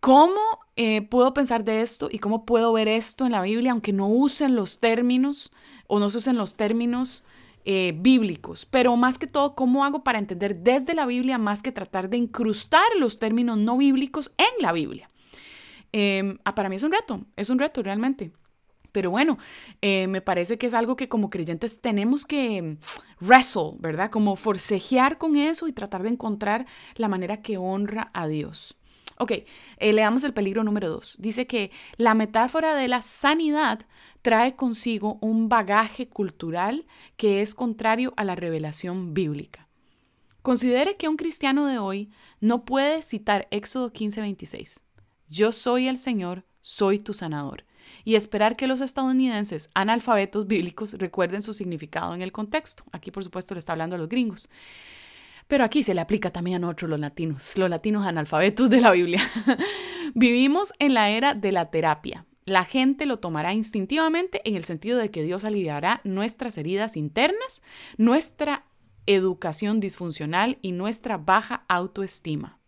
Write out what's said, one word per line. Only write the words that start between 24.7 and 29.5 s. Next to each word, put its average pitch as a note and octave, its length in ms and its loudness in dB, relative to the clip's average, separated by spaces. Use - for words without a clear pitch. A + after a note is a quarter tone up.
con D#4 180 0
eso D#4+ 320 0
y C4 60 -6
tratar - 280 -8
de G#3 60 -2
encontrar A3 560 -2
la A3+ 120 -2
manera G3 340 -4
que G#3 160 -6
honra G3 560 -4
a F3 140 -4
Dios. D#3 500 -8
Ok, A#3+ 100 -2